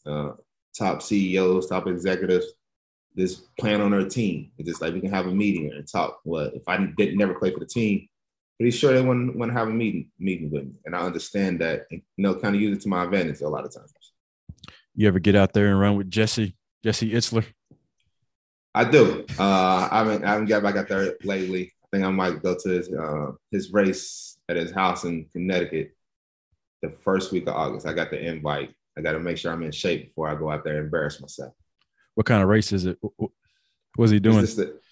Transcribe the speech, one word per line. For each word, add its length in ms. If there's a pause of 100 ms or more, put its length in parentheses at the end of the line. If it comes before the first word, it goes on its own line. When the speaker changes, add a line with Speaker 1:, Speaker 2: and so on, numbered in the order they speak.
Speaker 1:
uh, 260 (440)
top 260
C 320
E 40
Os, 300
top 180
executives, 600 (720)
just 420
playing 220
on 120
their 160
team. 500
It's 100
just 120
like 120
we 80
can 100
have 180
a 60
meeting 380
and 140
talk. 380
Well, 280
if 160
I 160
didn't, 320
never 180
play 180
for 80
the 60
team, 420 (500)
pretty 180
sure 160
they 100
wouldn't, 340
wouldn't 200
have 120
a 40
meeting, 460
meeting 320
with 140
me. 80 (120)
And 120
I 60
understand 580
that 320
and, 100 (140)
you 60
know, 120
kinda 240
use 180
it 60
to 60
my 160
advantage 360
a 80
lot 160
of 80
times. 200 (1040)
Speaker 2:
You 120
ever 140
get 160
out 160
there 160
and 100
run 180
with 140
Jesse, 460 (260)
Jesse 300
Itzler? 320 (1300)
Speaker 1:
I 100
do. 400 (140)
Uh, 520
I 80
haven't, 260
I 80
haven't 160
got 160
back 100
out 140
there 340
lately. 500 (120)
I 80
think 120
I 60
might 320
go 160
to 100
his, 240
uh, 400 (200)
his 200
race 640 (100)
at 80
his 160
house 320
in 220
Connecticut 680 (880)
the 80
first 400
week 160
of 80
August. 320
I 60
got 180
the 100
invite. 540 (220)
I 60
gotta 180
make 180
sure 140
I'm 100
in 80
shape 380
before 200
I 60
go 160
out 140
there 140
and 80
embarrass 340
myself. 340 (600)
Speaker 2:
What 120
kind 160
of 60
race 240
is 140
it? 140
Wh-, 220
wh-, 720
what's 140
he 60
Speaker 1:
It's 80
Speaker 2:
doing? 160
Speaker 1:
just 180
a, 160 (180)